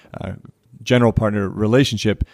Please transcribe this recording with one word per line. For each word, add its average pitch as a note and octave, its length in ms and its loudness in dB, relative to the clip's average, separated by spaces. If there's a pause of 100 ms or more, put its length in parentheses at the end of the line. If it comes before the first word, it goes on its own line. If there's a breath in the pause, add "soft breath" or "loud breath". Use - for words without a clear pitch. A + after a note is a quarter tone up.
(200 soft breath)
uh, F#2+ 140 -12 (500)
general A#2+ 300 4
partner G#2 340 -2
relationship, G#2+ 880 0